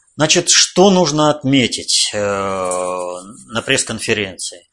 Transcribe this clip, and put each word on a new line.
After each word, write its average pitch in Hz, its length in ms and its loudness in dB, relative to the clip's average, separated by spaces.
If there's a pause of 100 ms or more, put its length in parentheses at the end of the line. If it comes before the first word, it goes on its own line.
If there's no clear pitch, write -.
(160)
Значит, 156 340 2
что - 420 4
нужно 151 380 4
отметить, 131 840 0
э, 107 40 -4
на 92 1500 -4
пресс-конференции? 107 1080 -4